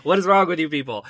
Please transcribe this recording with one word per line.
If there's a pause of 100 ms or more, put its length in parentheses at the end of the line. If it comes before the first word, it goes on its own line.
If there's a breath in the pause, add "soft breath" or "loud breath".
What
is
wrong
with
you
people?